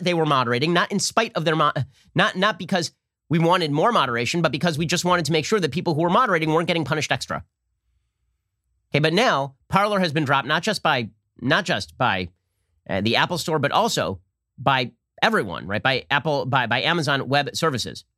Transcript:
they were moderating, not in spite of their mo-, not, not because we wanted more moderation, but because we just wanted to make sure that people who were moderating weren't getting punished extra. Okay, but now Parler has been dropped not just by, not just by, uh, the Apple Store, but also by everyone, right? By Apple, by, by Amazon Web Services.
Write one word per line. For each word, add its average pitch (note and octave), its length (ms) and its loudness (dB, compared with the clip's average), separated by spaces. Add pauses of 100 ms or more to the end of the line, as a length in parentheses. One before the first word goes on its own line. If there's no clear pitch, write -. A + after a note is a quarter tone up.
they F3+ 140 0
were E3 120 0
moderating, C3 480 2
not F3 180 2
in G3 80 -2
spite A3+ 360 -2
of E3+ 80 -4
their D#3+ 120 0
mo-, D3+ 180 2 (420)
not, F#3+ 200 2
not G#3 220 0
because F3+ 340 -4 (380)
we D#3+ 80 2
wanted E3 340 2
more E3 200 2
moderation, C3 500 0
but D#3 100 2
because D#3 260 0
we D#3 80 -2
just E3 180 -2
wanted F3 220 2
to D3 80 0
make D#3 100 2
sure A3 160 0
that D#3 120 0
people F3 220 -2
who C#3+ 80 -2
were E3+ 80 2
moderating F3 440 2
weren't E3 140 2
getting E3 180 0
punished D3 260 -2
extra. - 320 -4 (1500)
Okay, C#3+ 80 2
but D#3 120 2
now E3 440 2 (120)
Parler G3+ 320 2
has F3 140 0
been D#3 100 0
dropped C3+ 240 0
not D#3+ 160 0
just - 180 -4
by, B2+ 280 0 (320)
not E3 240 0
just A#2+ 320 -6
by, G2 320 0 (600)
uh, F#2 120 -2
the A2+ 160 0
Apple E3+ 200 0
Store, D#3 220 -2
but C#3 120 -2
also C3 500 -2 (360)
by C3 360 0 (280)
everyone, G#2 460 0
right? G2+ 160 -4
By C3 260 0
Apple, C#3+ 360 -2
by, B2+ 220 0
by A#2 160 0
Amazon D3 440 0
Web C#3 280 0
Services. B2+ 500 -4 (120)